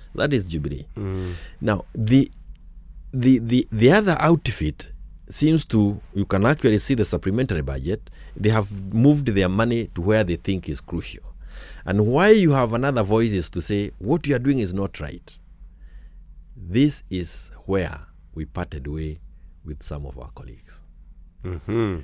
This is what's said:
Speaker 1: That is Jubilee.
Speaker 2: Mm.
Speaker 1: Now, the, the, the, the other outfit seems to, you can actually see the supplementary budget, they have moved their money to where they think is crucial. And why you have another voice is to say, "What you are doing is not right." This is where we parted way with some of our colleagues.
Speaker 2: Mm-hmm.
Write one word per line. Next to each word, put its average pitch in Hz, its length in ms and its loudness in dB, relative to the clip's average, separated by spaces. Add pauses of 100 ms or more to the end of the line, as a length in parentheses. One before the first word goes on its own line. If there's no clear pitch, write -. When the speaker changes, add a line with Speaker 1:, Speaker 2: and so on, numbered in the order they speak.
(160)
Speaker 1:
That 143 180 0
is 101 120 0
Jubilee. 73 420 -6 (100)
Speaker 2:
Mm. 95 360 -6 (280)
Speaker 1:
Now, 110 320 0
the, 120 380 2 (840)
the, 127 260 4
the, 117 320 0
the 113 200 6
other 196 280 4
outfit 123 680 0 (380)
seems 156 380 2
to, 101 340 2 (140)
you 98 120 -2
can 98 200 2
actually 123 320 4
see - 160 0
the 110 120 2
supplementary 95 560 -2
budget, 69 480 -6 (260)
they 104 140 2
have 101 440 -2
moved 139 340 6
their 98 220 4
money 113 460 0
to 87 60 -6
where 107 220 4
they 87 140 -2
think 95 320 -4
is 73 100 -6
crucial. - 440 -10 (640)
And 104 220 2
why 160 220 4
you 196 220 8
have 123 220 2
another 123 300 0
voice 110 280 2
is 92 200 -2
to 85 100 -6
say, 101 380 -2
"What 131 260 -2
you 139 100 0
are 120 40 0
doing 131 200 0
is 92 140 -2
not 98 260 -4
right." - 380 -14 (1160)
This 117 540 0
is - 420 -8 (140)
where 87 340 -2 (340)
we 78 120 -8
parted 78 420 -10
way 78 300 -8 (480)
with 73 180 -12
some - 220 -10
of 64 120 -14
our 60 140 -14
colleagues. - 500 -20 (640)
Speaker 2:
Mm-hmm. 95 600 -4